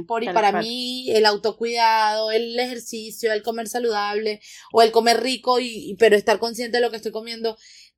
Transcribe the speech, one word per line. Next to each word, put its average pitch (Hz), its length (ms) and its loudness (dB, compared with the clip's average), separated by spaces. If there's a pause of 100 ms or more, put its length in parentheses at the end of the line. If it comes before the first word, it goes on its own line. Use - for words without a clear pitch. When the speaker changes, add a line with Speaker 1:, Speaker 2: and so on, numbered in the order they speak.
Speaker 1:
por 226 160 -4
y 240 40 -4
Speaker 2:
tal 202 80 -2
Speaker 1:
para 214 160 4
Speaker 2:
cual. 180 120 -2
Speaker 1:
mí, 247 480 -6
el 214 140 4
autocuidado, 220 1080 0
el 233 260 -2
ejercicio, 226 760 -6
el 208 100 -4
comer 226 240 -6
saludable, 214 720 -4 (320)
o 226 100 6
el 226 100 6
comer 226 300 4
rico, 247 380 0
y, 226 320 -6
y, 196 40 -10
pero 208 200 6
estar 208 240 2
consciente 233 380 -6
de 240 60 2
lo 233 80 -2
que 226 60 -8
estoy 220 140 -10
comiendo. 226 460 -8 (400)